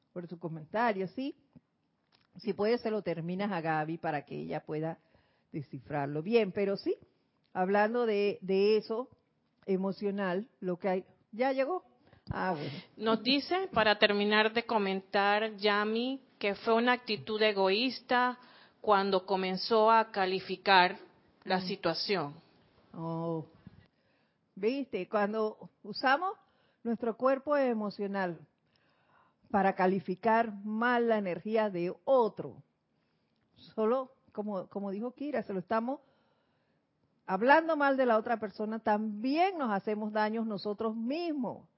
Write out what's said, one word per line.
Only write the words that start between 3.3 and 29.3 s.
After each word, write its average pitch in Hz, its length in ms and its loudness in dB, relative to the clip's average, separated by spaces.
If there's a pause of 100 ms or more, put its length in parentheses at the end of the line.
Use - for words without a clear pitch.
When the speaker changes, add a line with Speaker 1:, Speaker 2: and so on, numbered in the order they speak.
Speaker 1:
a 170 80 -2
Gaby 160 380 -2
para 151 260 -4
que 147 100 -12
ella 156 300 -8
pueda 156 340 -6 (540)
descifrarlo 143 680 -6
bien, 214 280 2
pero 196 260 -2
sí, 370 200 -4 (560)
hablando 208 540 2
de, 202 340 0
de 196 380 4
eso 220 300 -4 (580)
emocional, 196 840 -2 (100)
lo 180 200 -4
que 202 100 -2
hay, 185 160 0 (260)
¿ya 254 220 0
llegó? 269 320 -2 (460)
Ah, 190 280 -2
bueno. 143 120 -6 (260)
Speaker 2:
Nos 214 260 0
dice, 320 500 0
para 214 280 4
terminar 214 520 4
de 214 140 -2
comentar, 202 880 0
Yami, 214 640 0 (200)
que 202 160 0
fue 226 180 2
una 240 200 4
actitud 214 460 -4
egoísta 226 960 2 (440)
cuando 196 440 4
comenzó 196 680 2
a 226 180 4
calificar 190 880 4 (460)
la 185 140 0
Speaker 1:
Mm. 185 40 -2
Speaker 2:
situación. 170 840 -4 (520)
Speaker 1:
Oh. 165 440 -6 (1080)
¿Viste? 214 540 -4
Cuando 214 600 -2 (120)
usamos 339 500 0 (500)
nuestro 233 340 -4
cuerpo 269 400 0
emocional 202 840 -2 (1120)